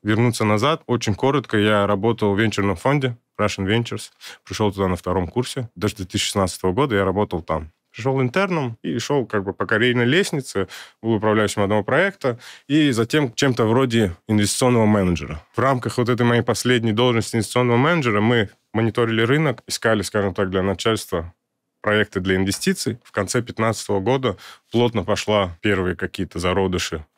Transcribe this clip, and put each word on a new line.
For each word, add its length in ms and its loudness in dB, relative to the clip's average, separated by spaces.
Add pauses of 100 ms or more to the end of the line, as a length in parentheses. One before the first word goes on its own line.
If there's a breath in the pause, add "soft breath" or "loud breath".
вернуться 440 2
назад. 420 2
Очень 260 0
коротко, 440 0
я 280 4
работал 480 0
в 60 0
венчурном 380 0
фонде 400 0 (200)
Russian 300 -2
Ventures, 440 -4 (340 loud breath)
пришел 260 0
туда 160 -2
на 80 0
втором 320 -2
курсе, 480 -6
даже 220 -4
две 80 -8
тысячи 220 -4
шестнадцатого 440 -2
года 240 0
я 80 2
работал 380 -2
там. 300 -6 (220)
Пришел 280 -2
интерном 600 -2
и 160 -6
шел 280 -2
как 180 -4
бы 100 -6
по 120 -6
карьерной 400 2
лестнице, 640 -2 (320 loud breath)
был 140 0
управляющим 480 2
одного 200 0
проекта 560 -2 (300 loud breath)
и 220 4
затем 420 0
чем-то 320 2
вроде 500 2 (140)
инвестиционного 560 2
менеджера. 580 0 (100)
В 60 -4
рамках 380 0
вот 100 0
этой 180 2
моей 180 2
последней 500 0
должности 420 0
инвестиционного 420 2
менеджера 440 2
мы 280 2 (240)
мониторили 480 0
рынок, 460 0
искали, 340 0
скажем 320 -2
так, 160 0
для 140 0
начальства 680 -2 (480)
проекты 380 0
для 160 2
инвестиций. 680 -2
В 80 -20
конце 300 -2
пятнадцатого 600 -2
года 360 0 (340 loud breath)
плотно 320 2
пошла 580 0
первые 340 0
какие-то 420 -8
зародыши 680 -2 (140)